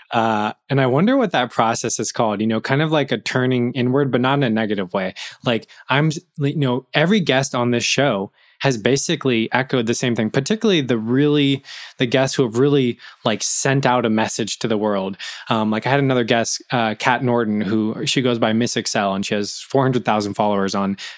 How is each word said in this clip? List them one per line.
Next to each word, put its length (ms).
uh, 420
and 120
I 60
wonder 300
what 160
that 180
process 500
is 100
called, 300
you 60
know, 140
kind 220
of 80
like 220
a 60
turning 540
inward, 380
but 100
not 180
in 40
a 80
negative 420
way. 220
Like, 240
I'm, 220
you 180
know, 360
every 280
guest 340
on 160
this 140
show 480
has 180
basically 760
echoed 340
the 80
same 200
thing, 140
particularly 540
the 160
really, 680
the 80
guests 320
who 60
have 160
really, 400
like, 180
sent 440
out 180
a 60
message 480
to 100
the 80
world. 400
Um, 220
like, 160
I 40
had 80
another 260
guest, 460
uh, 280
Kat 260
Norton, 380
who, 420
she 160
goes 180
by 140
Miss 240
Excel, 380
and 100
she 100
has 260
four 220
hundred 220
thousand 300
followers 400
on 240